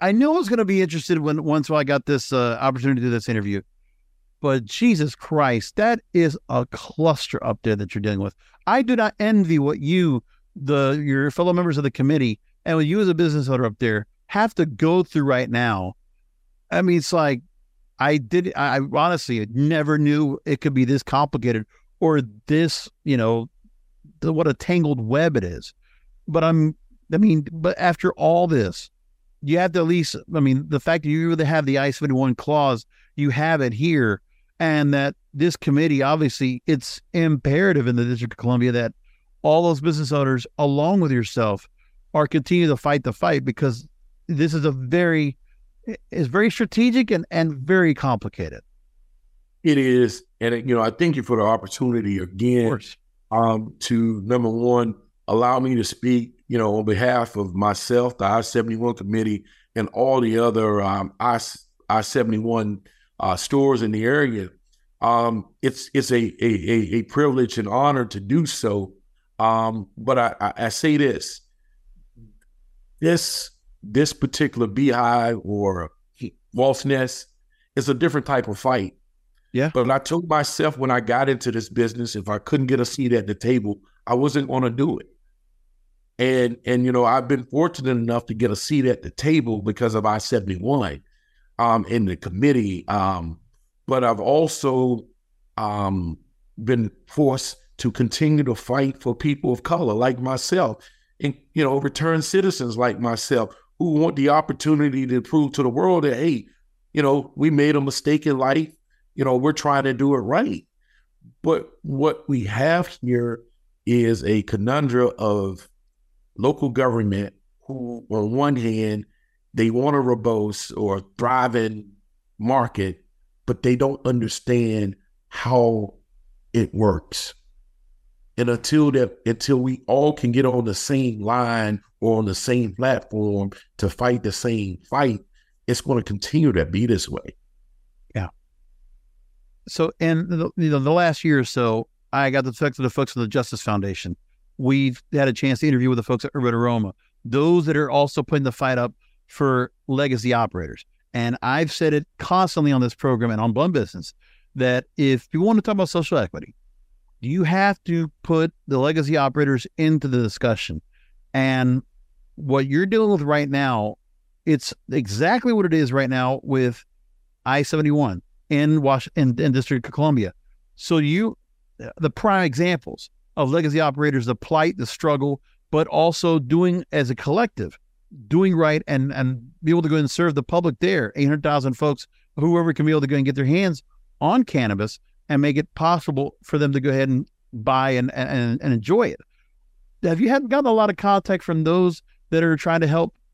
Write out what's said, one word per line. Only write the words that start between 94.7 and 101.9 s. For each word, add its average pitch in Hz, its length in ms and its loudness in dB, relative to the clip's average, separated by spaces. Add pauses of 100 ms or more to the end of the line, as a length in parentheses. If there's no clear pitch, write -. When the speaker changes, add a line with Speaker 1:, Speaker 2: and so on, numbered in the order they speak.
Speaker 2:
um, 98 640 -4 (440)
been 117 300 0 (160)
forced 135 480 -2 (220)
to 123 120 -2
continue 147 540 0
to 127 120 -2
fight 135 460 -4
for 120 140 -4
people 139 380 -2
of 120 100 -6
color 165 300 -2
like 123 260 0
myself 131 640 -2 (380)
and, 143 120 -2 (200)
you 156 100 2
know, 135 160 2
returned 156 460 -2